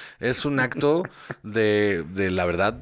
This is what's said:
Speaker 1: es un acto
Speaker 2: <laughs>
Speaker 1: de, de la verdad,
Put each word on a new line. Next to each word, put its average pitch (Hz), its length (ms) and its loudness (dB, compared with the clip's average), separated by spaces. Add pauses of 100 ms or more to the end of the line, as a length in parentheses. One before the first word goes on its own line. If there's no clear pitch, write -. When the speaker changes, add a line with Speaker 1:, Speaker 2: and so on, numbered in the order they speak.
(200)
Speaker 1:
es 127 240 -2
un 143 160 0
acto 143 440 2 (200)
Speaker 2:
<laughs> - 180 -14
Speaker 1:
de, 104 600 2
de 92 260 -2
la 92 140 0
verdad, 95 380 0